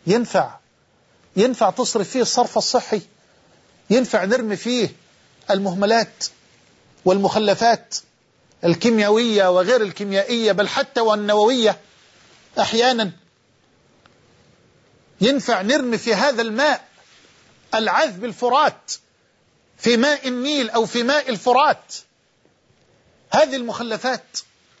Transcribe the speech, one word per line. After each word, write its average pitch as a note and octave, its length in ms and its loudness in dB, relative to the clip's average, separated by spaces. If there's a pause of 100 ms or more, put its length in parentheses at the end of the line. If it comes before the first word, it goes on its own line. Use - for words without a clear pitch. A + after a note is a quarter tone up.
ينفع، F#3+ 440 0 (880)
ينفع A3 340 2
تصرف G#3 380 -4
فيه B3+ 140 -2
الصرف - 360 0
الصحي؟ A3 420 -2 (920)
ينفع A3 340 2
نرمي G#3+ 320 -2
فيه A#3 380 -4 (560)
المهملات G3+ 760 0 (800)
والمخلفات G3+ 920 0 (680)
الكيميائية G#3 880 2
وغير F#3 320 2
الكيميائية، G3+ 680 -2
بل F#3+ 160 0
حتى C4+ 320 -4
والنووية G#3+ 800 2 (840)
أحيانا؟ A3+ 500 0 (2000)
ينفع A3+ 420 0
نرمي B3 360 0
في A3+ 160 -2
هذا A#3 280 0
الماء A#3 420 -2 (920)
العذب A3 500 0
الفرات، B3 680 -2 (840)
في A#3 180 2
ماء C#4 320 0
النيل B3+ 420 -4
أو A3+ 160 0
في A#3+ 160 -4
ماء C#4 280 -2
الفرات B3 640 0 (1400)
هذه C4+ 260 2
المخلفات؟ A#3 840 -8 (420)